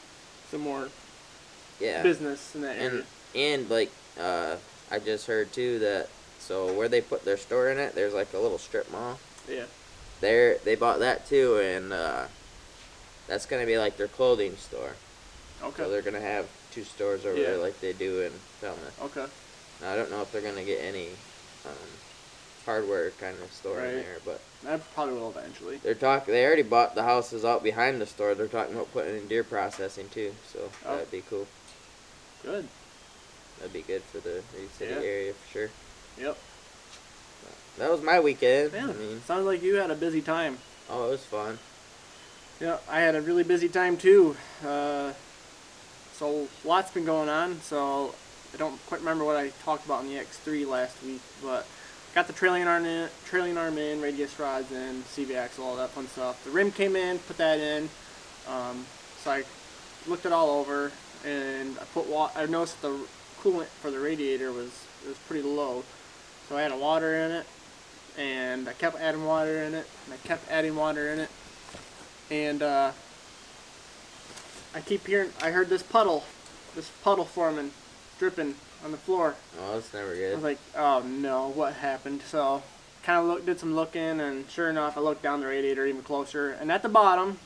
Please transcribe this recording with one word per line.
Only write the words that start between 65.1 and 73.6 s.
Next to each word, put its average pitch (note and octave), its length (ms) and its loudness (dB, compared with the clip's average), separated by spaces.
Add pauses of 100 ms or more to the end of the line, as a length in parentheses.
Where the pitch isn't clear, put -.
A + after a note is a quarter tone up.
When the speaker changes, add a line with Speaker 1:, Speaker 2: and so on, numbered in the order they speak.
Speaker 1:
pretty D3 180 -2
low. C#3 380 -2 (640)
So C#3+ 80 -4
I C#3+ 60 2
had D3 100 0
a C3 40 -4
water D#3+ 380 2
in D#3+ 160 0
it, E3 160 -4 (720)
and C3 500 -2
I B2+ 40 -6
kept D#3+ 240 -2
adding D#3 280 -2
water D#3 380 2
in D#3 120 -4
it, D#3+ 120 -6 (180)
and C#3 80 -14
I C3 40 -10 (100)
kept - 240 -4
adding D#3 240 0
water D3+ 380 0
in D#3 80 -2
it. D3 100 -6 (1000)
And, D3+ 320 0
uh, C#3 260 4 (1800)